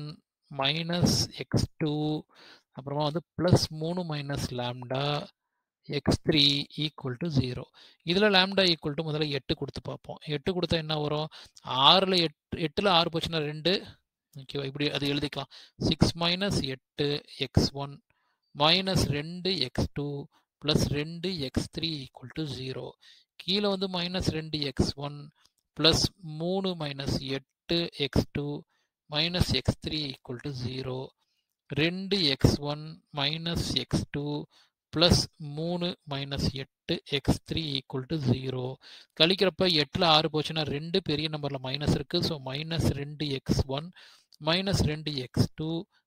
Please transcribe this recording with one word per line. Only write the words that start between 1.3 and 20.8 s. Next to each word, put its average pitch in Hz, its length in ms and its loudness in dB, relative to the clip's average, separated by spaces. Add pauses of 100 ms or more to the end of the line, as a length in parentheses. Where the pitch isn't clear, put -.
எக்ஸ் - 300 0 (100)
டூ, 151 180 0 (760)
அப்புறமா 139 320 -4
வந்து 151 200 -2 (140)
plus 170 320 6
மூணு 165 340 -6
minus 143 480 -4
lambda 123 520 -4 (880)
எக்ஸ் - 340 0
த்ரீ 160 180 4 (360)
equal 147 380 -4
to 175 120 -6
zero. 131 360 0 (420)
இதுல 196 240 4
lambda 190 360 4
equal 160 280 0
to 160 100 -4
முதல்ல 156 260 -2
எட்டு 143 260 -4
கொடுத்து - 260 -8
பார்ப்போம். 139 440 -10
எட்டு 147 280 -4
கொடுத்தா 175 300 0
என்ன 156 160 -2
வரும்? 151 300 -2 (360)
ஆறுல 170 540 8
எட்டு, - 380 -2
எட்டுல 196 320 0
ஆறு 170 200 6
போச்சுன்னா 160 300 -2
ரெண்டு. 151 320 0 (640)
ஓகேவா? 139 300 -8
இப்படி 147 240 -2
அது 143 240 -2
எழுதிக்கலாம். 143 380 -4 (260)
சிக்ஸ் - 400 4
மைனஸ் 180 480 0
எட்டு 131 420 -6 (300)
எக்ஸ் - 360 4
ஒன் 139 220 -8 (600)
minus 175 540 4
ரெண்டு 170 500 -4
எக்ஸ் - 340 -2
டூ 143 140 -4 (540)
plus 147 260 4